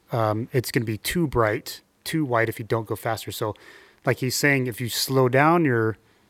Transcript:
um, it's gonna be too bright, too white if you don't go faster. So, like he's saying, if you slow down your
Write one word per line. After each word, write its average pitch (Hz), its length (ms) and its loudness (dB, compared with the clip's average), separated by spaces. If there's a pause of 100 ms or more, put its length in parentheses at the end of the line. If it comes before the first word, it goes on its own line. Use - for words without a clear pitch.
(120)
um, 110 400 0
it's - 200 -2
gonna 123 140 0
be 110 120 -4
too 170 300 -2
bright, 117 540 0 (220)
too 160 220 -2
white 113 240 2
if - 100 -8
you 117 60 -10
don't 113 220 -2
go 113 80 -6
faster. 110 360 -6
So, 107 240 -6 (500)
like 123 120 2
he's 127 180 -2
saying, 139 320 2
if 123 140 -8
you 117 80 -4
slow 131 400 2
down 156 360 4
your 113 320 2 (320)